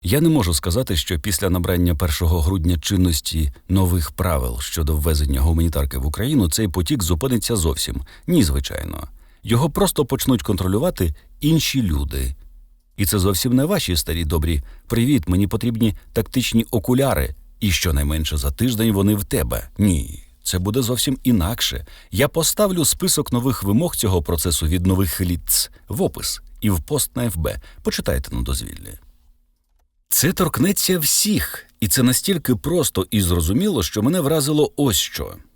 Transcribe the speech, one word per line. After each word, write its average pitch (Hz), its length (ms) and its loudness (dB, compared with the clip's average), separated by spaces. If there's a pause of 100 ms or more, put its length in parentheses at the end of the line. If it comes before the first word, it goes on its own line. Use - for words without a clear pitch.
Я 123 200 2
не 165 80 4
можу 107 240 2
сказати, 95 420 -2
що 82 240 -2
після 98 300 -2
набрання 87 460 2
першого 85 460 0
грудня 87 360 2
чинності 80 760 0 (160)
нових 92 420 2
правил 64 500 -2
щодо 80 340 -2
ввезення 73 460 0
гуманітарки 80 560 0
в 65 80 -4
Україну 104 440 0
цей 110 180 0
потік 92 360 0
зупиниться 113 520 0
зовсім. 78 460 -2 (260)
Ні, 165 160 4
звичайно. 69 640 -4 (360)
Його 120 260 2
просто 165 360 0
почнуть 131 380 0
контролювати 95 720 0 (260)
інші 147 400 2
люди. 69 540 -2 (640)
І 101 80 0
це 104 140 0
зовсім 101 360 2
не 135 100 4
ваші 160 300 0
старі 82 300 -2
добрі 78 380 0 (240)
"Привіт, 117 400 2
мені 92 200 2
потрібні 113 480 0 (180)
тактичні 113 580 0
окуляри, 123 640 0 (240)
і 104 120 0
щонайменше 76 680 0
за 73 140 -2
тиждень 113 400 0
вони 101 240 2
в 101 80 -6
тебе". 69 540 -4
Ні, 95 460 0 (220)
це 92 140 -2
буде 104 220 0
зовсім 127 420 -2
інакше. 107 600 0 (260)
Я 127 160 2
поставлю 170 580 0
список - 480 0
нових 120 300 0
вимог 113 320 2
цього 92 260 2
процесу 85 460 -2
від 87 180 0
нових 95 360 2
ліц - 500 -2 (160)
в - 140 -4
опис - 400 -4 (200)
і 107 80 0
в 90 100 2
пост - 360 -4
на 123 100 -2
Ф 110 100 -4
Б. 76 240 -4 (220)
Почитайте - 540 -4
на 60 60 -4
дозвіллі. 50 580 -8 (1120)
Це 175 240 2
торкнеться 185 680 2
всіх, - 680 0 (140)
і 107 80 0
це 131 160 2
настільки 127 520 2
просто 147 560 0
і 104 100 2
зрозуміло, 95 640 2
що 104 200 -2
мене 151 160 2
вразило 151 560 2
ось 139 220 2
що. - 380 -6 (200)